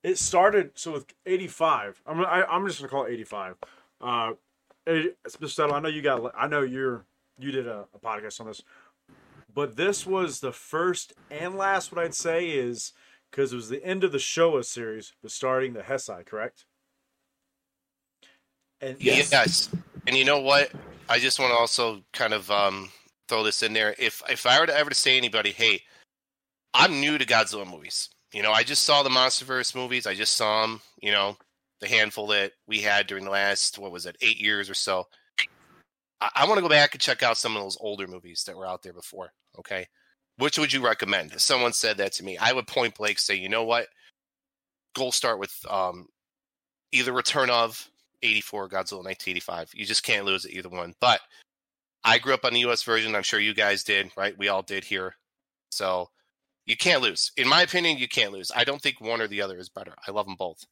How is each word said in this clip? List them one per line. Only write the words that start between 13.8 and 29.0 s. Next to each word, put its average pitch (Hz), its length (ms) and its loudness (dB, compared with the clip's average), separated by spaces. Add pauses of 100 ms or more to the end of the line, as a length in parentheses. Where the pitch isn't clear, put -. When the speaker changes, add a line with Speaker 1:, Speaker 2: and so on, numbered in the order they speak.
Speaker 1:
end 185 220 0
of 175 80 0
the 143 60 -2
Showa 156 440 2
series, 110 600 -10
but 107 80 -18
starting 131 420 -2
the 113 80 -10
Heisei, 98 460 -8
correct? 107 400 -10 (2250)
And 135 200 -10
Speaker 2:
Yes. 135 320 4
Speaker 3:
Yes. 139 380 4 (360)
And 127 100 2
you 131 100 6
know 143 140 4
what? 139 300 6 (380)
I 117 100 4
just 127 200 2
wanna 127 160 4
also 117 480 2 (100)
kind 110 220 0
of, 98 160 -4
um, 98 400 2 (380)
throw 110 160 0
this 107 180 0
in 110 100 0
there. 107 260 2
If, 113 300 -2
if - 160 -4
I 127 160 6
were 165 60 4
to 156 100 0
ever 147 140 2
to 135 60 -2
say 131 200 4
anybody, 110 360 0
"Hey, 110 320 2 (880)
I'm 147 260 4
new 147 160 0
to 135 80 0
Godzilla 110 420 2
movies," 82 440 -8 (220)
you 104 100 -4
know, 107 100 4
I 110 100 6
just 113 220 2
saw 147 180 6